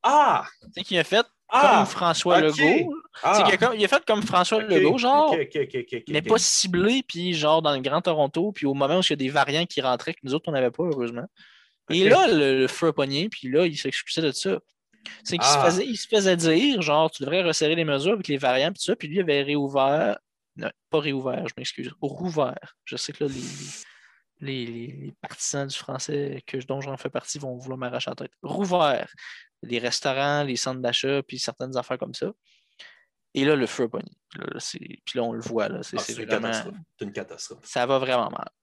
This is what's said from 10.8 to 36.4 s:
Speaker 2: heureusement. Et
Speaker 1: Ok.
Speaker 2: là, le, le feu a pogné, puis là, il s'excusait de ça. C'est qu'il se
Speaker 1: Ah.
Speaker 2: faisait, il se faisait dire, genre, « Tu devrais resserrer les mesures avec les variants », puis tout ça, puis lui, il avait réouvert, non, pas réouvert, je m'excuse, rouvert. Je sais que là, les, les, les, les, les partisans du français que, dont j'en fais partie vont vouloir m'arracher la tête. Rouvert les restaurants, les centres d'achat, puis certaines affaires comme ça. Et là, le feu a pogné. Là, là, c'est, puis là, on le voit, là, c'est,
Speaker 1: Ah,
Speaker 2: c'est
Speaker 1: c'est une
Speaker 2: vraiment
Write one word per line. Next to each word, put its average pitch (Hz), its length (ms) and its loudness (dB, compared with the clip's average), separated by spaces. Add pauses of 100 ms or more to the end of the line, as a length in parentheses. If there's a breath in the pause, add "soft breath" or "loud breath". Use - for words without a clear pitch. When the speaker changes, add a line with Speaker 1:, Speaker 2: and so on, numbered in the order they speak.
Speaker 2:
heureusement. 123 420 -4 (640 soft breath)
Et 180 140 4
Speaker 1:
Ok. 240 60 6
Speaker 2:
là, 349 180 8
le, 139 320 4
le 131 80 4
feu - 200 0
a 151 40 2
pogné, 139 360 -2
puis - 200 -10
là, 156 180 4
il 151 100 -4
s'excusait - 460 -6
de 147 100 0
ça. 190 260 -2 (680 loud breath)
C'est - 120 -4
qu'il 120 100 2
se 143 120 6
Speaker 1:
Ah. 131 80 4
Speaker 2:
faisait, 180 200 2
il 240 100 -4
se - 100 -8
faisait 190 300 4
dire, 180 440 4
genre, « 156 320 2
Tu - 120 -10
devrais 170 180 0
resserrer 156 320 2
les 165 100 0
mesures 151 300 0
avec 196 140 -6
les 143 100 -2
variants », 135 340 2
puis 190 60 -12
tout - 60 -6
ça, 185 120 0
puis 160 120 -12
lui, 156 80 -4
il 202 40 0
avait 147 220 2
réouvert, 139 760 0 (400)
non, 127 140 -8 (200)
pas 156 100 0
réouvert, 135 480 -4
je - 80 -12
m'excuse, 131 340 -10 (100)
rouvert. 156 840 -4
Je - 120 -12
sais - 160 -8
que 147 120 -4
là, 143 60 -2
les, 131 100 -8 (1000 loud breath)
les, 135 260 -8
les, - 0 -
les, 117 200 -10 (200)
les 139 140 -14
partisans - 460 -6
du 139 100 -10
français 139 720 -6
que, - 120 -8
dont 135 220 -6
j'en 139 160 -10
fais - 140 -8
partie - 300 -8
vont 131 160 -8
vouloir 127 220 -10
m'arracher 123 320 -6
la 127 60 -10
tête. 139 140 -12 (120)
Rouvert 175 680 0 (560 loud breath)
les 120 140 -4
restaurants, 139 680 0
les 131 120 -4
centres 127 240 -6
d'achat, 135 420 0
puis 127 160 -12
certaines 127 380 -6
affaires 127 220 -4
comme 131 160 -8
ça. 185 180 -6 (1000 soft breath)
Et 135 100 0
là, 147 120 4
le 127 100 0
feu - 180 -4
a 113 40 -4
pogné. - 240 -10 (240)
Là, - 160 -12
là, - 80 -10
c'est, - 180 -10
puis - 360 -14
là, 123 100 -2
on 117 80 -6
le 113 80 -8
voit, 113 280 -4
là, - 140 -8
c'est, - 160 -10
Speaker 1:
Ah, 110 40 -4
Speaker 2:
c'est 110 100 -8
Speaker 1:
c'est 117 100 -10
une 113 60 -12
Speaker 2:
vraiment 113 200 -2